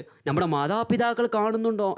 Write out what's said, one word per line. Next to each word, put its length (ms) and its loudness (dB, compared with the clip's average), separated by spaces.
നമ്മുടെ 260 2
മാതാപിതാക്കൾ 800 0
കാണുന്നുണ്ടോ, 600 0